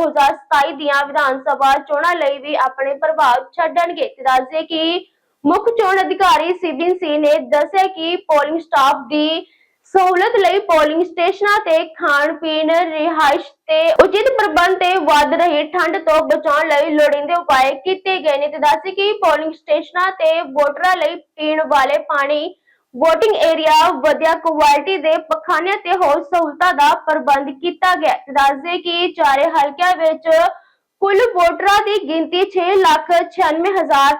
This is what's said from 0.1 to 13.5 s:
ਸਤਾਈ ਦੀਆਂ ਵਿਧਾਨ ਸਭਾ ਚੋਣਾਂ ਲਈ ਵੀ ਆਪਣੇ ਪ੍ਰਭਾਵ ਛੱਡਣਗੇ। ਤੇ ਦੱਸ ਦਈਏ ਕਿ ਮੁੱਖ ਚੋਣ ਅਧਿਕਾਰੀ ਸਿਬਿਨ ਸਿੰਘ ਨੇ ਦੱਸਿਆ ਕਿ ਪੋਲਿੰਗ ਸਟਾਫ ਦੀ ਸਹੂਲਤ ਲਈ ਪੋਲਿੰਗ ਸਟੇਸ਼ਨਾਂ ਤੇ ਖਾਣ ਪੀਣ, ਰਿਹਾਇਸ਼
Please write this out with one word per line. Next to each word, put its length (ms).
ਸਤਾਈ 380
ਦੀਆਂ 340
ਵਿਧਾਨ 360
ਸਭਾ 360
ਚੋਣਾਂ 380
ਲਈ 220
ਵੀ 160
ਆਪਣੇ 320
ਪ੍ਰਭਾਵ 480
ਛੱਡਣਗੇ। 520
ਤੇ 140
ਦੱਸ 280
ਦਈਏ 120
ਕਿ 440
ਮੁੱਖ 240
ਚੋਣ 220
ਅਧਿਕਾਰੀ 540
ਸਿਬਿਨ 440
ਸਿੰਘ 200
ਨੇ 140
ਦੱਸਿਆ 360
ਕਿ 280
ਪੋਲਿੰਗ 320
ਸਟਾਫ 480
ਦੀ 380
ਸਹੂਲਤ 440
ਲਈ 200
ਪੋਲਿੰਗ 360
ਸਟੇਸ਼ਨਾਂ 560
ਤੇ 240
ਖਾਣ 420
ਪੀਣ, 340
ਰਿਹਾਇਸ਼ 800